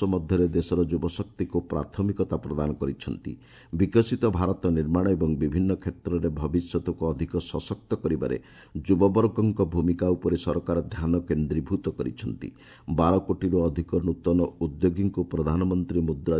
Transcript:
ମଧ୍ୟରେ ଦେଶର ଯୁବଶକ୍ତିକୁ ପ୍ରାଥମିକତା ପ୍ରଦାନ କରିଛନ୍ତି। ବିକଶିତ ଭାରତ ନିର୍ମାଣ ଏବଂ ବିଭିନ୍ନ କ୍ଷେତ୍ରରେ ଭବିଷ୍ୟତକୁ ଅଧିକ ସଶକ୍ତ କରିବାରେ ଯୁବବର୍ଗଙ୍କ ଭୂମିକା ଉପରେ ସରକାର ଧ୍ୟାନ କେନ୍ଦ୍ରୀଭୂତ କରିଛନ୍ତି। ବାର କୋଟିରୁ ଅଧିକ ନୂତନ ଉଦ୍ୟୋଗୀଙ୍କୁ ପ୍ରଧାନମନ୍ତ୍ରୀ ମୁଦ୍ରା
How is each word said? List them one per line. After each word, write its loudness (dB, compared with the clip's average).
ମଧ୍ୟରେ 2
ଦେଶର 0
ଯୁବଶକ୍ତିକୁ -4
ପ୍ରାଥମିକତା -2
ପ୍ରଦାନ -4
କରିଛନ୍ତି। -6
ବିକଶିତ 2
ଭାରତ 0
ନିର୍ମାଣ 2
ଏବଂ 2
ବିଭିନ୍ନ 2
କ୍ଷେତ୍ରରେ -4
ଭବିଷ୍ୟତକୁ -2
ଅଧିକ -4
ସଶକ୍ତ -8
କରିବାରେ -2
ଯୁବବର୍ଗଙ୍କ 2
ଭୂମିକା 0
ଉପରେ 0
ସରକାର -2
ଧ୍ୟାନ -2
କେନ୍ଦ୍ରୀଭୂତ -2
କରିଛନ୍ତି। -6
ବାର 4
କୋଟିରୁ 0
ଅଧିକ -2
ନୂତନ 2
ଉଦ୍ୟୋଗୀଙ୍କୁ 0
ପ୍ରଧାନମନ୍ତ୍ରୀ 0
ମୁଦ୍ରା 0